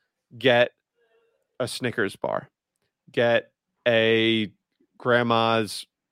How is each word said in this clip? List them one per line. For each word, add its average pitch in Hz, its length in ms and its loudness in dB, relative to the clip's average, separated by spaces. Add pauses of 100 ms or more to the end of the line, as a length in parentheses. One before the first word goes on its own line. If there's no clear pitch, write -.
(380)
get 120 340 2 (880)
a 120 80 -4
Snickers 110 480 -6
bar, - 340 -6 (600)
get 117 400 0 (340)
a 113 680 2 (460)
grandma's 113 880 0 (260)